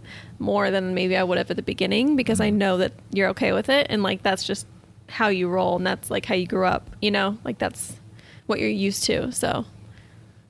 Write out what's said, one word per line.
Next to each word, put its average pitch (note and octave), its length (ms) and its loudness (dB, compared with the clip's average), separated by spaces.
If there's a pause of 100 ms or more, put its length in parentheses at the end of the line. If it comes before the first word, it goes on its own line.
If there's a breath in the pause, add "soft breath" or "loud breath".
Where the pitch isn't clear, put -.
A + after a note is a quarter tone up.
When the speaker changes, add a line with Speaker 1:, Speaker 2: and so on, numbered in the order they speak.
(400 loud breath)
Speaker 1:
more G3+ 320 2
than F#3 240 0
maybe F#3 220 2
I F#3+ 60 2
would F3+ 140 2
have F#3 140 0
at F3+ 60 -4
the - 60 -4
beginning G#3 520 2
because A#3 240 2
I G#3 100 2
Speaker 2:
Mm. G#3 60 2
Speaker 1:
know G3 220 2
that F#3 160 0 (180)
you're F#3+ 180 2
okay F#3+ 220 0
with G3+ 180 0
it. C#4 200 4
And, G#3 140 0
like, F#3+ 200 0
that's F#3+ 220 0
just - 200 -4 (440)
how A3 180 0
you F3+ 220 2
roll, F3+ 260 2
and F3+ 100 0
that's, G3 240 -2
like, - 160 -4
how G3 100 0
you F3+ 120 2
grew F#3 180 2
up, - 240 0 (120)
you G#3 100 2
know? G3+ 320 0
Like, A3 140 -4
that's - 420 -6 (460 loud breath)
what G#3+ 160 -2
you're G#3+ 80 2
used G3 360 0
to, - 280 0
so. - 320 -2 (840 loud breath)